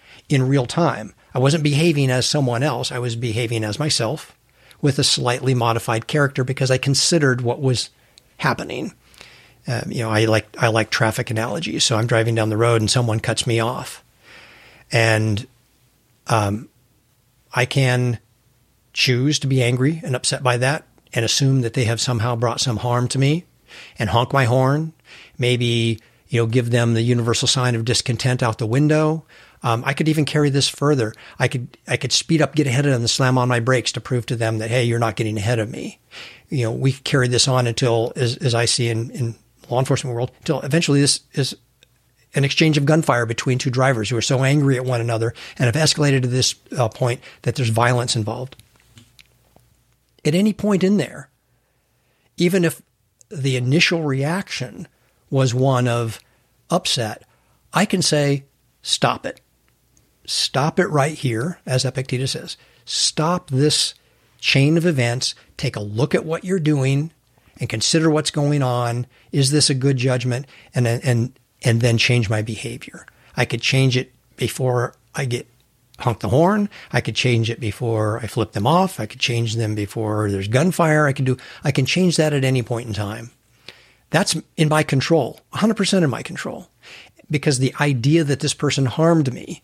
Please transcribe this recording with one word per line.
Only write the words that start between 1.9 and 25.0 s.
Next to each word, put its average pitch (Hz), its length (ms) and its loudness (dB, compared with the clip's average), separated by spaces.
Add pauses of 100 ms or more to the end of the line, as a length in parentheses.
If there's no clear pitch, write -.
as 127 140 2
someone 123 380 0
else. 131 280 -2
I 127 80 -6
was 120 160 -4
behaving 117 480 -2
as 107 160 -4
myself 139 580 -4 (440)
with 143 180 2
a 143 40 2
slightly 127 520 0
modified 117 520 0
character 143 360 0
because 131 260 -2
I 127 80 2
considered 135 640 2
what 120 180 -2
was 131 300 0 (480)
happening. - 560 -4 (720)
Um, 123 240 -4
you - 120 -4
know, 110 80 -4
I 110 140 2
like, 110 200 2 (160)
I 123 60 2
like 110 240 0
traffic 110 400 -2
analogies. 110 520 -4
So 117 140 0
I'm 117 100 0
driving 117 280 2
down 110 140 0
the 107 80 0
road 117 240 4
and 107 80 0
someone 117 300 0
cuts - 280 -4
me 117 120 0
off. 120 440 -4 (880)
And, 110 540 2 (800)
um, 110 420 0 (840)
I 123 120 2
can 123 540 0 (760)
choose 131 460 0
to 139 80 -4
be 131 160 2
angry 127 400 0
and 151 120 -4
upset 139 280 -4
by 123 140 2
that 131 280 -2 (280)
and 117 120 0
assume 135 360 2
that 117 120 -4
they 131 120 0
have 113 160 -2
somehow 120 340 -2
brought 117 240 -2
some 117 180 -2
harm 120 320 0
to 131 100 -2
me 147 260 0 (520)
and 107 120 -2
honk 180 240 0
my 135 120 4
horn, 135 480 2 (440)